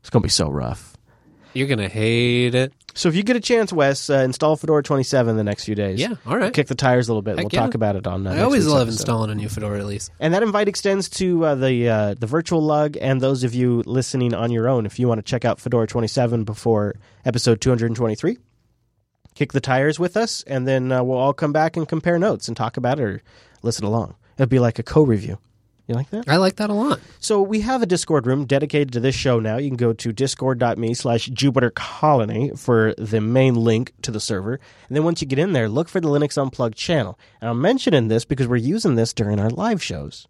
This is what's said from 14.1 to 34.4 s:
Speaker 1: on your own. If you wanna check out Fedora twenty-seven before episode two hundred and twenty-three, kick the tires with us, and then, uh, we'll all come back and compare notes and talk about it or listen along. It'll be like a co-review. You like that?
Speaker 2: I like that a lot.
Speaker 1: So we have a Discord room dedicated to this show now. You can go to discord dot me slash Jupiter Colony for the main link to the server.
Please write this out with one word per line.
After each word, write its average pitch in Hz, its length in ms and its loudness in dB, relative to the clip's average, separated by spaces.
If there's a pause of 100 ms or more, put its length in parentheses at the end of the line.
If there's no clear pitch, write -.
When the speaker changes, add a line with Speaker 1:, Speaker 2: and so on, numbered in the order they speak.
Speaker 1:
on 117 160 -2
your 117 180 0
own. 123 160 0
If 101 140 -8
you 123 100 2
wanna 110 140 0
check - 220 -6
out 117 160 0
Fedora 120 260 0
twenty-seven 117 580 0
before 104 520 0 (280)
episode 117 360 2
two - 100 0
hundred 117 160 2
and 113 100 -2
twenty-three, 120 420 -2 (960)
kick - 180 -4
the 135 80 0
tires 135 380 0
with 170 180 -2
us, 220 300 -2
and 131 220 -4
then, 131 240 0
uh, 127 100 2
we'll 127 160 0
all 135 160 2
come 147 180 -2
back 156 240 0
and 160 120 -4
compare 170 300 0
notes 170 300 -2
and 117 80 -6
talk - 220 -4
about 123 200 0
it 143 40 -2
or 104 200 -4 (400)
listen 110 220 -2
along. 107 300 -2 (220)
It'll 135 120 2
be 131 100 4
like 120 200 2
a 113 40 -6
co-review. 117 560 2 (500)
You 120 60 -4
like 131 160 -6
that? 220 180 -8
Speaker 2:
I 156 100 4
like 190 180 2
that 208 120 -4
a 208 60 -2
lot. 240 240 0 (220)
Speaker 1:
So 208 200 0
we 208 200 0
have 247 200 0
a 226 60 0
Discord 160 400 0
room 135 180 0
dedicated 139 500 0
to 120 40 0
this 127 160 2
show 123 240 2
now. 110 180 -2
You 143 140 -4
can 131 60 -4
go 117 160 2
to 113 200 -4
discord 131 460 -2
dot 117 200 0
me 117 160 -2
slash 117 320 0
Jupiter 127 440 2
Colony 120 840 0
for 110 420 4
the 110 220 -2
main 123 340 4
link 113 380 2 (100)
to - 80 -6
the 107 80 -6
server. 104 400 -4 (300)